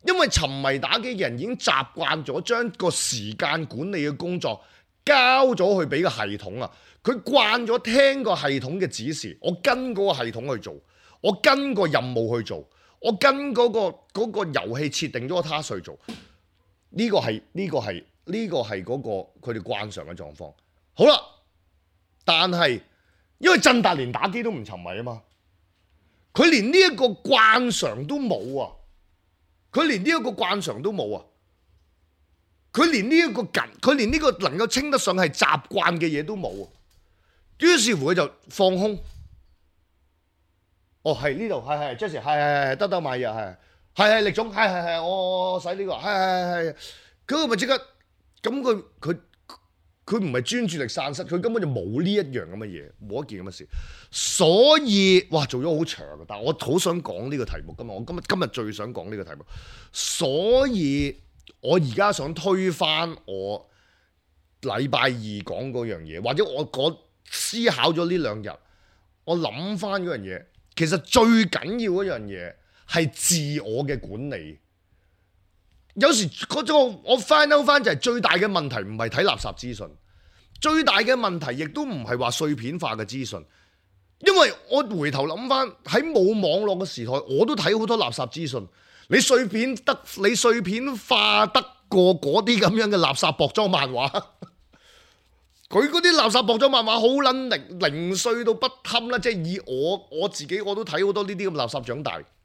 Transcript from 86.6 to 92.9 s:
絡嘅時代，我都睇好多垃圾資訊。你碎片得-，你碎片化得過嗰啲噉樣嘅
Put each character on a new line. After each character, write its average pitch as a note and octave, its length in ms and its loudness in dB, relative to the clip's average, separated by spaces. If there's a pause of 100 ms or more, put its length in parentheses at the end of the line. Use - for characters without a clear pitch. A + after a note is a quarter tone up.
絡 F#3+ 180 -2
嘅 - 20 -4
時 A#2+ 200 -10
代， B2 60 -4
我 C#3 340 2
都 D4 100 -2
睇 G3 240 2
好 A3 60 -2
多 A#3 120 0
垃 C3+ 140 0
圾 B2 180 -6
資 D#3 200 -8
訊。 A2+ 180 -8 (400)
你 A#3 120 6
碎 B3+ 280 4
片 A3+ 280 -2
得-， - 260 -2 (200)
你 G#3+ 140 4
碎 A#3 260 4
片 A#3 360 -4
化 G#3 500 4
得 - 140 2 (260)
過 F#3 340 6
嗰 D#3+ 220 2
啲 A3+ 160 4
噉 G3 160 6
樣 A3 140 2
嘅 G3+ 80 4